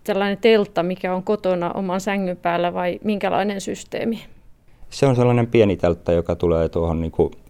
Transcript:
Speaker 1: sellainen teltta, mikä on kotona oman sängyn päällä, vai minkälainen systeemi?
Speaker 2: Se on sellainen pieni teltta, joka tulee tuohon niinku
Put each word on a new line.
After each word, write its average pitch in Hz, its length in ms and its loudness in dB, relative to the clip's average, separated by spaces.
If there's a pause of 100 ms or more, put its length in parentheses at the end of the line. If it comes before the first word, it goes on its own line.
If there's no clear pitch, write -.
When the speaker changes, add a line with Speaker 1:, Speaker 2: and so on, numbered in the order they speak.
Speaker 1:
sellainen 202 340 -2
teltta, 208 460 2
mikä 185 320 -4
on 185 80 -4
kotona 185 480 -2
oman 190 300 -4
sängyn 196 360 -4
päällä, 175 360 -2
vai 180 300 -4
minkälainen 196 580 -2
systeemi? - 600 -6 (680)
Speaker 2:
Se - 160 -2
on 131 100 4
sellainen 120 320 2
pieni 101 300 4
teltta, 87 340 0
joka 85 240 0
tulee 82 340 2
tuohon 82 320 -2
niinku 80 300 0 (180)